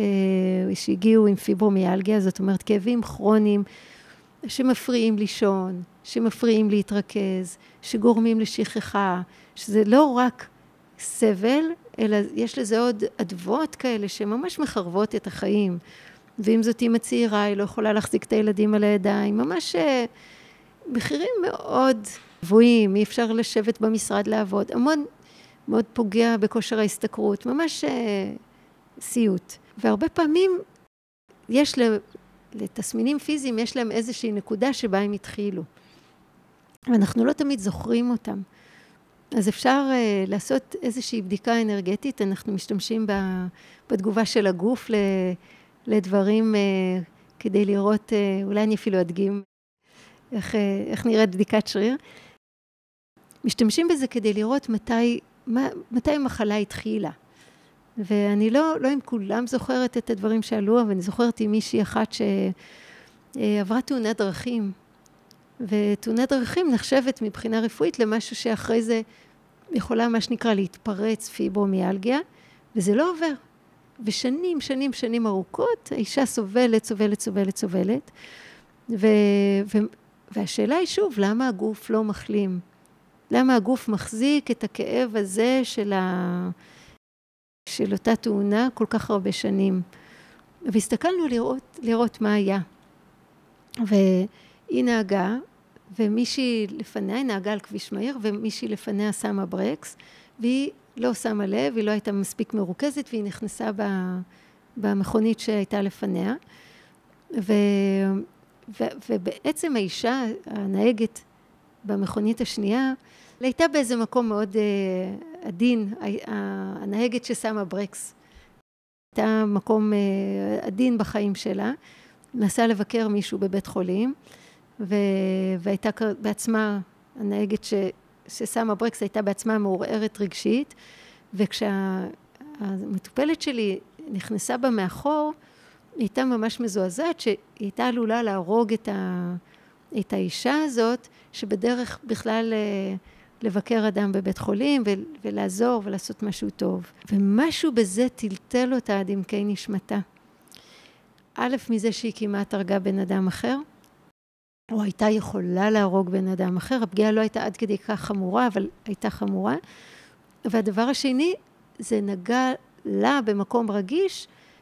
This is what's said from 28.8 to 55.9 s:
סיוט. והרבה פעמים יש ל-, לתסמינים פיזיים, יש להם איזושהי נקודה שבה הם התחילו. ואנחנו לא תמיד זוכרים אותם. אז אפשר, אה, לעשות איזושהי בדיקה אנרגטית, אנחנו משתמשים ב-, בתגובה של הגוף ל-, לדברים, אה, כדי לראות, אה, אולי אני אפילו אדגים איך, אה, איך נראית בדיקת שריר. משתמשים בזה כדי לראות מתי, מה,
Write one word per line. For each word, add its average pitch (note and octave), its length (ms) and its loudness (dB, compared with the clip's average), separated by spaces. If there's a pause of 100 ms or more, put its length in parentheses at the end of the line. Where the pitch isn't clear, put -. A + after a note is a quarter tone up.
סיוט. G#3 520 0 (260)
והרבה A3 300 2
פעמים F4 500 2 (880)
יש C4+ 300 2
ל-, A3+ 180 4 (580)
לתסמינים A3+ 640 -2
פיזיים, C4+ 400 -2
יש A3+ 180 -2
להם A#3 160 -2
איזושהי A3+ 400 -4
נקודה G#3 400 0
שבה G3 260 0
הם G3+ 140 0
התחילו. G3+ 500 -6 (1300)
ואנחנו A3+ 360 4
לא C#4 80 4
תמיד C#4+ 260 -2
זוכרים A3+ 520 -2
אותם. G#3+ 300 -4 (960)
אז G3+ 120 2
אפשר, C4+ 420 2
אה, G#3+ 360 2
לעשות A#3 560 -2
איזושהי A#3+ 400 -4
בדיקה A3 400 0
אנרגטית, G#3 600 -2
אנחנו G3 300 -2
משתמשים G3+ 540 -2
ב-, F#3+ 400 -2 (440)
בתגובה G#3 340 0
של G#3 220 2
הגוף F#3+ 440 0
ל-, A3+ 40 2 (920)
לדברים, G#3 680 2
אה, G#3 60 4 (800)
כדי G3+ 260 2
לראות, G3+ 480 2
אה, G3 320 2
אולי G#3 180 0
אני G#3+ 120 2
אפילו F#3+ 260 0
אדגים G3 420 0 (880)
איך, G#3+ 220 -6
אה, G3+ 320 0
איך A3 200 -4
נראית A3 240 4
בדיקת G3+ 360 2
שריר. A3 300 0 (1500)
משתמשים B3 440 2
בזה C#4+ 180 2
כדי G#3+ 260 0
לראות A3 360 0
מתי, A#3 520 0 (260)
מה, B3 220 0 (220)